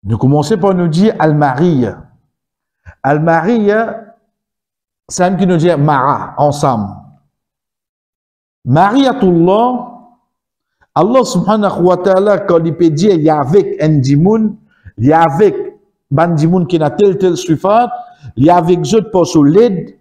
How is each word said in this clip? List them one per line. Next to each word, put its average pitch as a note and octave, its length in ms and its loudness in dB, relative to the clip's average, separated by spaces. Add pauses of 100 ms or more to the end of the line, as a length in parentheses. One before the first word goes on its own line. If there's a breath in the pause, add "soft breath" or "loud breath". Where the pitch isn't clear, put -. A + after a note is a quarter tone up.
Nous G#2+ 120 -4
commençons D3 400 0
par F#3+ 160 0
nous F3 160 0
dire F#3+ 280 0
Al-Mariya. D3 920 -2 (920 soft breath)
Al-Mariya, F#3+ 1120 -2 (880)
c'est - 160 -4
un F#3 120 0
qui F#3 120 0
nous F3+ 80 2
dit E3+ 220 2
Ma'a, C#3+ 600 -2
ensemble. C3+ 520 -2 (1800)
Mariatullah, G3+ 1300 0 (1000)
Allah A3 300 2
subhanahu F#3 600 -2
wa F3 140 2
ta'ala, F#3+ 420 0
quand E3 260 0
il D#3+ 100 -2
peut E3+ 140 2
dire, F3 240 0
il D#3 100 0
y D#3 60 4
a D3+ 100 0
avec D3 420 0
un D3+ 200 2
djimoun, F#3 560 0 (400 soft breath)
il A2 80 -2
y D3+ 80 4
a E3 80 4
avec E3 340 2 (560)
ban E3 240 0
djimoun E3 320 0
qui E3 120 -2
n'a D3+ 120 -2
tel, G3 260 0
tel F#3 200 0
sifat, G3+ 520 -2 (460 loud breath)
il A#2+ 80 0
y D#3 60 6
a F3 80 4
avec F3 220 0 (140)
eux A3 160 0
pour F3+ 160 0
son D3 280 2
aide G3 480 0